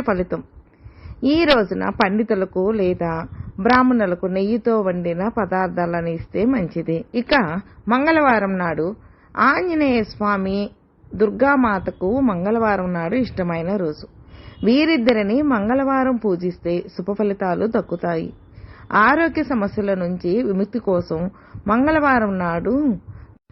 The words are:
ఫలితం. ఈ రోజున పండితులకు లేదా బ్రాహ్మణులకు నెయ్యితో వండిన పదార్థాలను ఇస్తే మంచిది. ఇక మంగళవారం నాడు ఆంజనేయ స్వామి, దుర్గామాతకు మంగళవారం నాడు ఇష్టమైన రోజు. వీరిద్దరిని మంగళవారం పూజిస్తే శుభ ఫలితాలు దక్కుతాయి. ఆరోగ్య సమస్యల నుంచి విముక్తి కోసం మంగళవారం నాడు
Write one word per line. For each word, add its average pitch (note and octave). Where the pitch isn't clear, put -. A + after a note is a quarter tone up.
ఫలితం. F3+
ఈ D#4
రోజున G3+
పండితులకు F#3+
లేదా F3+
బ్రాహ్మణులకు A3+
నెయ్యితో G#3
వండిన F3
పదార్థాలను F3+
ఇస్తే E3
మంచిది. E3
ఇక A#3+
మంగళవారం B3+
నాడు E3
ఆంజనేయ D#4
స్వామి, G3+
దుర్గామాతకు G#3
మంగళవారం G3+
నాడు E3+
ఇష్టమైన F3
రోజు. E3
వీరిద్దరిని A#3+
మంగళవారం C4
పూజిస్తే F3+
శుభ F#3
ఫలితాలు G3
దక్కుతాయి. F3
ఆరోగ్య D4+
సమస్యల G3+
నుంచి F3+
విముక్తి G3
కోసం F3
మంగళవారం C4
నాడు F3